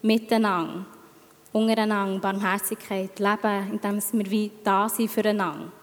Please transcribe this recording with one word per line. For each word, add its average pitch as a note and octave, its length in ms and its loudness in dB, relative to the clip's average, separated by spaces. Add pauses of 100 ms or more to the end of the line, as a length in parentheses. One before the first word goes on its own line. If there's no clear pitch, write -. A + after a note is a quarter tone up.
miteinander, A3 800 0 (640)
untereinander G#3+ 720 0
Barmherzigkeit G3 960 -2
leben, G3+ 540 0
indem G3+ 300 -2 (100)
wir G3+ 180 0
wie G#3 200 0 (120)
da G3+ 240 2
sind A3 240 0
füreinander. F3+ 640 0 (100)